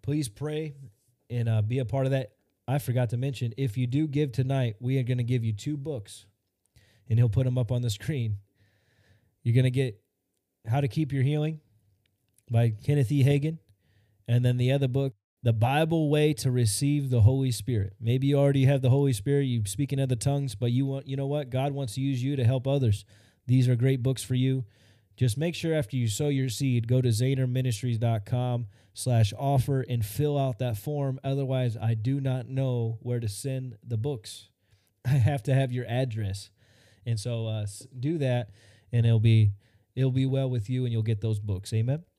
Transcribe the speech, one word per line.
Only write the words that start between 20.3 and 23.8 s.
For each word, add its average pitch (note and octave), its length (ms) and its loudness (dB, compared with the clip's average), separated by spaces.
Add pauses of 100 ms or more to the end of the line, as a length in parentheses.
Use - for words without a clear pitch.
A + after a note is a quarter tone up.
but A#2+ 180 -2
you C3+ 140 2
want, C3+ 200 -8
you C3+ 80 -8
know C#3 120 -4
what? C#3+ 240 -4
God C3+ 220 -2
wants C3+ 240 -6
to C3 40 -4
use C3+ 220 -2
you C#3 140 -2
to C3 80 0
help B2+ 220 2
others. C3 380 2 (420)
These B2+ 220 4
are B2 80 4
great C3 260 2